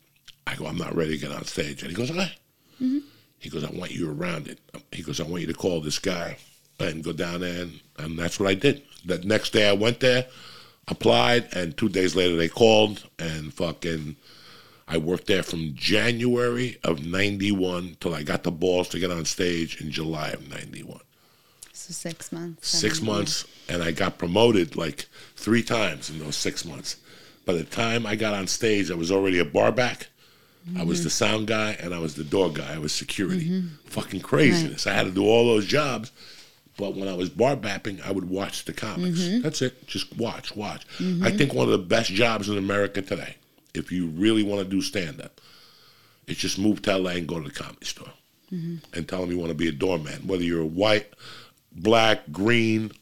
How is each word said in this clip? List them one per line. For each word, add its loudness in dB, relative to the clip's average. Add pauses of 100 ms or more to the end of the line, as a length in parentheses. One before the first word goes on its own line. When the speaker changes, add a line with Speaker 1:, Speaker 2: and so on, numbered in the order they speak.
(460)
Speaker 1:
I -4
go, -8
"I'm -6
not -4
ready 0
to -2
get -8
on -10
stage." -6
And -10
he -8
goes, -4
"Okay." -2 (500)
Speaker 2:
Mm-hmm. 0 (400)
Speaker 1:
He -14
goes, -6
"I -6
want -8
you -2
around -4
it." -16 (340)
He -8
goes, -6
"I -4
want -6
you -4
to -4
call 0
this -4
guy -4 (420)
and -2
go -4
down -4
there." -4
And, -12 (180)
and -6
that's -4
what 2
I 4
did. 2 (240)
The -2
next 0
day 6
I 6
went 2
there, 4 (640)
applied, 4
and -2
two 2
days 4
later 4
they 4
called, 6 (100)
and -6
fucking, -4 (720)
I 0
worked -2
there 4
from -6
January 0
of -2
ninety-one 0
till -2
I -6
got -2
the 0
balls 2
to -6
get 0
on -4
stage -2
in -8
July -4
of -10
ninety-one. -14 (720)
Speaker 2:
So -16
six -10
months, -8
Speaker 1:
Six 0
Speaker 2:
seven -2
Speaker 1:
months, -2
Speaker 2:
months. -20
Speaker 1:
and -2
I 0
got -2
promoted, 4
like, -6 (300)
three 2
times -2
in -10
those -8
six -4
months. -10 (480)
By 0
the 0
time -2
I -2
got 0
on -2
stage, 2
I -2
was 0
already 4
a 4
bar 4
back. -2 (680)
I -2
was 2
Speaker 2:
Mm-hmm. -2
Speaker 1:
the 0
sound 2
guy, 0
and -8
I -4
was -4
the -6
door 4
guy. -6
I -6
was -4
security. -2
Speaker 2:
Mm-hmm. -4
Speaker 1:
Fucking -6
craziness. 4
Speaker 2:
Right. 0
Speaker 1:
I 2
had 2
to -4
do 2
all 6
those 4
jobs. 0 (680)
But -4
when -4
I -4
was -2
bar 2
bapping, -6
I -6
would -2
watch -4
the -6
comics. -2
Speaker 2:
Mm-hmm. 0
Speaker 1:
That's -2
it. -4
Just -8
watch, -6
watch. -8 (140)
Speaker 2:
Mm-hmm. 0
Speaker 1:
I 4
think 2
one 4
of 4
the 6
best 2
jobs 2
in 0
America 0
today, -6 (380)
if -6
you 0
really 4
wanna 0
do 0
stand-up, -6 (840)
is -6
just -2
move 2
to 0
L 2
A -2
and -4
go -4
to -8
the -14
Comedy -12
Store -12 (400)
Speaker 2:
Mm-hmm. -6 (180)
Speaker 1:
and -6
tell -4
them -2
you 0
wanna -2
be 0
a 0
doorman. -2
Whether 0
you're 0
a 0
white, 2 (600)
black, 6 (100)
green, 4 (120)